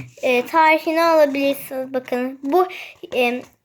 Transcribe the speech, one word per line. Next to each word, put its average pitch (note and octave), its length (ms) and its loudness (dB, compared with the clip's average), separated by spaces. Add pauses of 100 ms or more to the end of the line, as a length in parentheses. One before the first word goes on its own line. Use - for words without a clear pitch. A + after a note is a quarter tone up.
(220)
e, B3 240 0
tarihini D#4+ 560 2
alabilirsiniz. C#4 920 0
Bakın B3+ 480 -6
bu, E4+ 240 2 (480)
e, B3 280 0 (220)